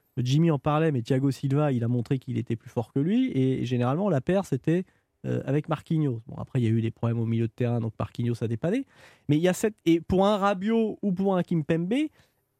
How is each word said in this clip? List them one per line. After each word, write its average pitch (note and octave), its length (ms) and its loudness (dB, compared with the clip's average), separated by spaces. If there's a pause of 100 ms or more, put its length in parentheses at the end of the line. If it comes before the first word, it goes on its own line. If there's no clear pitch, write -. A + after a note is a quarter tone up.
(180)
Jimmy C#3+ 340 2
en C#3 80 0
parlait, D#3 320 0
mais B2+ 100 -2
Thiago C3+ 300 0
Silva, C#3+ 400 0
il A#2 120 0
a A#2 40 0
montré B2 320 -2
qu'il A#2+ 180 -8
était A#2 200 -4
plus - 120 -20
fort - 240 -6
que C#3 60 -2
lui, A#3 360 0
et C3 300 0
généralement, B2+ 420 0
la D3 140 2
paire, F#3 240 0
c'était, D#3+ 400 -2 (400)
euh, B2 200 -2
avec C#3+ 220 -2
Marquinhos. D3 600 -2
Bon, - 100 -14
après, - 220 -4
il A#2+ 60 2
y - 20 4
a A2 40 4
eu A2+ 100 2
des A2+ 100 -2
problèmes A#2 280 -2
au A2+ 60 -2
milieu A2+ 220 0
de A2+ 40 -12
terrain, A#2+ 280 -2
donc A2+ 180 -4
Marquinhos A#2+ 460 -4
a A2+ 40 -2
dépanné. E3+ 380 -2 (440)
Mais D3 80 4
il D#3+ 40 0
y F3 60 4
a F3+ 60 4
cette, G#3+ 220 -2 (120)
et E3 120 6
pour F#3+ 280 2
un G#3 100 4
Rabiot G3+ 640 0
ou G3+ 100 0
pour F#3+ 240 0
un F3 60 2
Kimpembe, F3 680 0 (500)